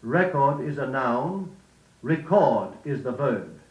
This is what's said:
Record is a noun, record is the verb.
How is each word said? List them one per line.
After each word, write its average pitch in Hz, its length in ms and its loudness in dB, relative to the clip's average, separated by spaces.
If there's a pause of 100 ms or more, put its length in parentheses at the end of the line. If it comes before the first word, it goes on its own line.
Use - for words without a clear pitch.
Record 147 580 2
is 143 180 -6
a 135 80 -4
noun, 135 640 -2 (520)
record 151 720 2 (100)
is 139 180 -4
the 127 100 -4
verb. 117 460 -2 (120)